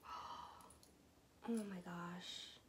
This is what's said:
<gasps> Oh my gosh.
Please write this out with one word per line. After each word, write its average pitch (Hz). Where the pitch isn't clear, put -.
<gasps> -
Oh 226
my 190
gosh. 175